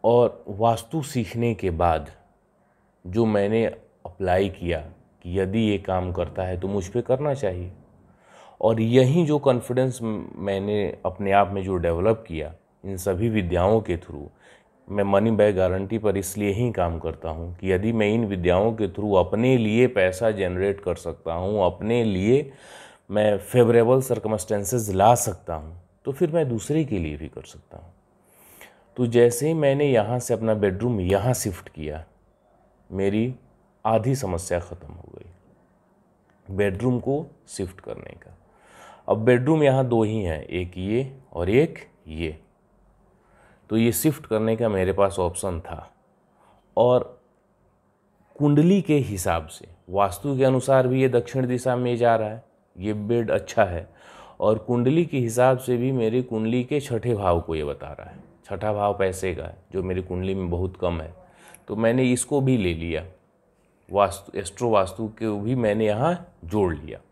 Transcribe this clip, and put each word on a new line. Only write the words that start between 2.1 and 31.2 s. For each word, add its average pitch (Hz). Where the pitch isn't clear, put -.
जो 110
मैंने 107
अप्लाई 92
किया 85
कि 87
यदि 95
ये 104
काम 92
करता 90
है 92
तो 92
मुझ 98
पे 120
करना 143
चाहिए, 90
और 110
यही 131
जो 147
कॉन्फिडेंस 127
मैंने 101
अपने 95
आप 101
में 98
जो 95
डेवलप 87
किया 78
इन 95
सभी 95
विद्याओं 98
के 87
through, 73
मैं 101
मनी 101
बैक 104
गारंटी 95
पर 101
इसलिए 101
ही 117
काम 85
करता 82
हूँ 82
कि 95
यदि 98
मैं 107
इन 113
विद्याओं 95
के 110
through 101
अपने 113
लिए 113
पैसा 101
जनरेट 98
कर 87
सकता 82
हूँ, 95
अपने 107
लिए 110
मैं 104
फेवरेबल 123
सर्कमस्टेंसेस 107
ला 101
सकता 87
हूँ, 80
तो 139
फिर 156
मैं 160
दूसरे 143
के 104
लिए 76
भी 78
कर -
सकता -
हूँ। 85
तो 123
जैसे 120
ही 165
मैंने 143
यहाँ 120
से 120
अपना 110
बेडरूम 104
यहाँ 98